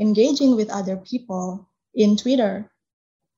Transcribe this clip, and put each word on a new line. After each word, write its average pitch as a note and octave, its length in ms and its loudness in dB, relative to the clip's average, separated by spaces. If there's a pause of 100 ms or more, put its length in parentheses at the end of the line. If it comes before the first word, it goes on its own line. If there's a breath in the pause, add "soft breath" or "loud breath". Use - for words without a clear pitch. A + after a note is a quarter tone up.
engaging B3 560 2
with G#3+ 140 -4
other F#3+ 260 -6
people F#3 720 -10 (260)
in G#3+ 220 4
Twitter. G#3+ 540 -2 (680)